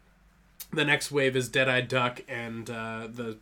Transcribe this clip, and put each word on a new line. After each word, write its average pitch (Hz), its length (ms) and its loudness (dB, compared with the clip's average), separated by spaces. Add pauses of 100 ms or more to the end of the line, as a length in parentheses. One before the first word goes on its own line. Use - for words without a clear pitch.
(720)
the 151 140 2
next 147 260 2
wave 135 240 4
is 123 140 0
Deadeye 131 320 4
Duck 123 440 0
and, 117 440 -8
uh, 113 420 -6
the 117 300 -8